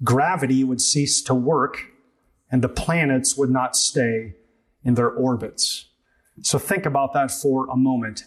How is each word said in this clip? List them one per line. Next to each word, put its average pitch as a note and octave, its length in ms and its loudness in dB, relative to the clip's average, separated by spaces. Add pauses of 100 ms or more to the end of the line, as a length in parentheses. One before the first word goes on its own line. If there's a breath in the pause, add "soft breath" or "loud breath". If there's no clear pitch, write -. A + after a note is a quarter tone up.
gravity C3+ 600 2
would B2+ 180 -2
cease - 420 0
to C3 100 0
work, C3 540 0 (640)
and B2+ 120 2
the B2 60 0
planets C#3 640 0
would C3+ 140 2
not B2+ 260 0
stay A2+ 600 -2 (480)
in B2 120 2
their A#2+ 140 2
orbits." - 800 -4 (560)
So - 160 0
think - 260 -2
about C#3 280 0
that C3+ 180 0
for C3 360 0
a C3 80 -6
moment. B2+ 520 0